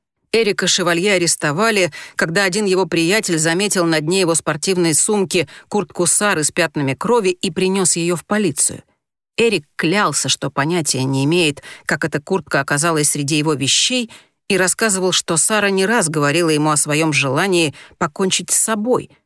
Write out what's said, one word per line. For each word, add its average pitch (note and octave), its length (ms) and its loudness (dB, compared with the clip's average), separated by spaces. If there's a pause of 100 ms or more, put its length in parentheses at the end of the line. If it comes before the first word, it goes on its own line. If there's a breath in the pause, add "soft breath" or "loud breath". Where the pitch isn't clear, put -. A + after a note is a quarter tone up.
(340)
Эрика G#3 340 0
Шевалье F3 460 2
арестовали, F3 800 0 (240 loud breath)
когда F#3 300 0
один G3 200 0
его F#3 200 2
приятель E3+ 520 0
заметил F3 480 0
на D#3+ 160 2
дне F3+ 200 0
его E3 120 2
спортивной E3 600 0
сумки F#3+ 540 0 (200 loud breath)
куртку F3 380 -2
Сары F#3 380 0
с - 80 -2
пятнами D3+ 420 -2
крови G#3 360 0
и F3+ 220 -4
принёс F#3 440 0
её E3+ 200 -2
в - 100 -8
полицию. - 580 -2 (540)
Эрик G#3 280 0 (100)
клялся, E3+ 540 0
что - 200 -4
понятия D3+ 540 -2
не C3+ 220 0
имеет, D#3+ 380 0 (220 loud breath)
как E3 200 -2
эта - 160 -4
куртка - 380 -2
оказалась D3+ 500 0
среди D3 280 -2
его D3+ 160 0
вещей, F#3 560 -2 (380 loud breath)
и G3 100 2
рассказывал, F#3 540 0
что - 260 -2
Сара G3+ 320 0
не F#3+ 160 2
раз G#3 240 2
говорила D3+ 400 2
ему D3+ 220 2
о D3 60 0
своём D3+ 340 0
желании D3+ 600 0 (240 loud breath)
покончить F3 540 -2
с - 60 0
собой, A3 520 -2 (160 soft breath)